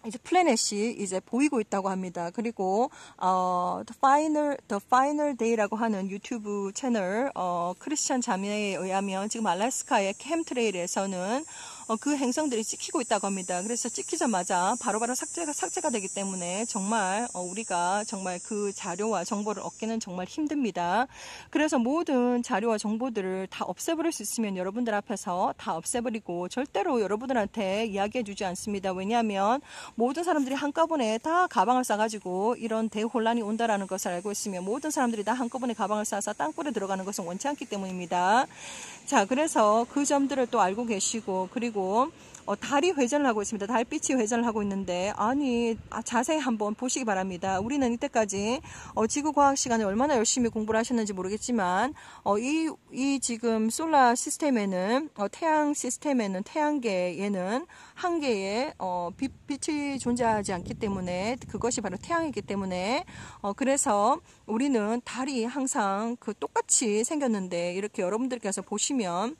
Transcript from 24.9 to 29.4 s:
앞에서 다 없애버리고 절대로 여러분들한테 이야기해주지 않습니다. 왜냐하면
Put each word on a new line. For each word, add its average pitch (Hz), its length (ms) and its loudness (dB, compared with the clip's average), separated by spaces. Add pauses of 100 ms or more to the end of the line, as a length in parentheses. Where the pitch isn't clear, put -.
앞에서 202 640 -2
다 185 200 -4
없애버리고 196 720 -4
절대로 285 520 0
여러분들한테 214 840 0
이야기해주지 202 600 -2
않습니다. 190 460 -4
왜냐하면 208 680 2 (340)